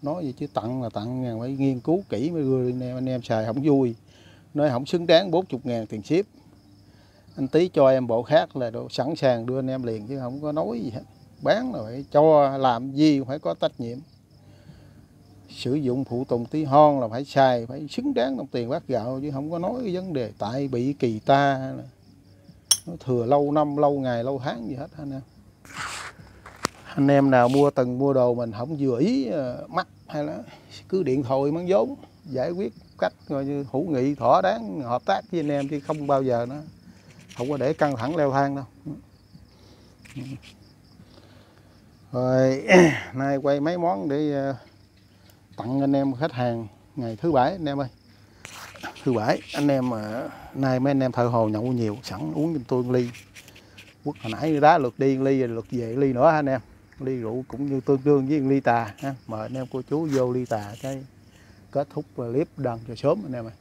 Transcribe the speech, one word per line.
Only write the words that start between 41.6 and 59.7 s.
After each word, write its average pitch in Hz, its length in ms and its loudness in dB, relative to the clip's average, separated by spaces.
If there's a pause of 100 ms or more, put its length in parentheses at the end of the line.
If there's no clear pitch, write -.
Rồi, 131 520 2 (240)
<clears throat> 127 260 -4
nay 139 220 0
quay 143 240 2
mấy 170 180 0
món 175 300 -2
để, 147 240 0
ờ, 139 220 -2 (1040)
tặng 127 240 -2
anh 139 160 2
em 139 180 0
khách 147 180 -2
hàng 120 340 -4 (300)
ngày 117 200 -6
thứ 165 160 -2
bảy 135 200 4
anh 175 160 -6
em 139 120 -2
ơi. 135 80 -4 (1160)
Thứ 139 80 2
bảy 110 280 0 (140)
anh 143 140 0
em, 127 220 0
ờ, 113 380 -6 (260)
nay 131 260 0
mấy 139 100 2
anh 139 120 2
em 127 100 0
thợ 120 120 2
hồ 117 240 2
nhậu 107 140 -2
nhiều, 117 400 -2
sẵn 156 320 -8
uống 160 200 -2
giùm 135 100 -4
tôi 123 180 0
một 123 100 -2
ly. 123 160 2 (960)
Quất 147 180 -6
hồi 110 100 -6
nãy 147 280 0
đá 156 180 8
lượt 127 200 -2
đi 135 180 4
ly, 135 300 2
lượt 113 240 -6
về 117 260 -4
ly 139 160 2
nữa 127 160 6
anh 151 180 2
em. 135 140 -2 (380)
Ly 131 180 -4
rượu 120 320 -6
cũng 135 180 -6
như 139 140 -2
tương 139 240 2
đương 139 240 4
với 151 120 0
ly 135 200 2
tà 117 380 0
ha. 139 160 -8 (120)
Mời 110 160 -8
anh 120 120 -10
em 131 180 -8